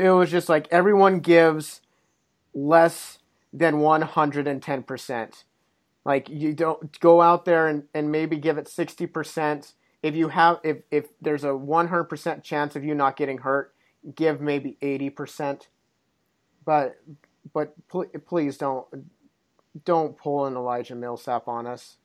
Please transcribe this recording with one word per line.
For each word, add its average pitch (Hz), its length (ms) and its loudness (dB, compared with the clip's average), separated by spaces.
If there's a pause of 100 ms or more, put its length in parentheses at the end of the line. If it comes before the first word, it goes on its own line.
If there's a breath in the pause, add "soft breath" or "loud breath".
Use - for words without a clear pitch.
it 185 80 6
was 180 180 4
just 175 180 0
like, 156 220 0
everyone 190 500 6
gives 160 600 4 (760)
less 165 640 2 (340)
than 151 280 0
one 156 220 4
hundred 147 440 -2
and 139 160 -4
ten 135 200 -6
percent. 120 640 -10 (600)
Like, 139 240 -2
you 151 240 -6
don't 160 480 -6
go 170 220 8
out 170 240 4
there 165 200 2
and, 147 180 -4 (100)
and 151 180 -4
maybe 156 240 -4
give 151 220 -2
it 147 100 -10
sixty 170 380 -8
percent. 151 680 -6 (300)
If 151 120 -2
you 160 140 0
have, 170 340 4
if, 151 160 -2 (120)
if 147 160 -2 (140)
there's 147 240 -4
a 139 120 -2
one 156 320 -2
hundred 170 160 -2
percent - 400 -8
chance 147 320 -4
of 143 80 -8
you 151 100 -4
not 135 220 0
getting 139 220 -4
hurt, 135 340 -4 (420)
give 156 260 -2
maybe 143 420 -4
eighty 139 260 -4
percent. 143 600 -10 (960)
But, 147 360 0 (520)
but 151 220 -6 (140)
pl-, 180 220 -8 (160)
please 147 320 -2
don't, 135 280 -6 (1000)
don't 165 320 0
pull 143 300 -4
an 131 100 -6
Elijah 123 380 -6
Millsap 120 540 -8
on 117 180 -8
us. 123 380 -14